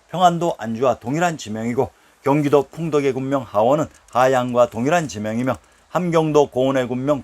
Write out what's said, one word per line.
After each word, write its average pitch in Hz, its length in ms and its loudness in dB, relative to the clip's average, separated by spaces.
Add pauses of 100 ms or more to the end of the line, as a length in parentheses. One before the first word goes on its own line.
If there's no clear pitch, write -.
평안도 170 500 2
안주와 113 400 -2
동일한 160 380 -4
지명이고 113 540 -4 (340)
경기도 143 420 2
풍덕의 143 460 -2
군명 135 300 -4
하원은 120 440 2 (260)
하양과 123 580 2
동일한 143 360 -2
지명이며 113 500 -4 (340)
함경도 160 580 2
고운의 131 400 0
군명 127 360 -2